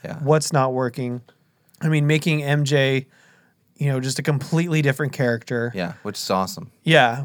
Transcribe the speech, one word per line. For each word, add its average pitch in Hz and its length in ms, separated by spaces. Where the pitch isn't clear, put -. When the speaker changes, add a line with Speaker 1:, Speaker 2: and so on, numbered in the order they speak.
Speaker 1:
Yeah. 165 180
Speaker 2:
What's 151 300
not 131 220
working?" 123 480
I 160 80
mean, 151 180
making 151 360
M 143 220
J, 135 420
you 143 140
know, 131 100
just 131 180
a 147 40
completely 156 600
different 139 300
character. 120 640
Speaker 1:
Yeah, 87 280
which 104 160
is - 120
awesome. 95 400
Speaker 2:
Yeah, 139 400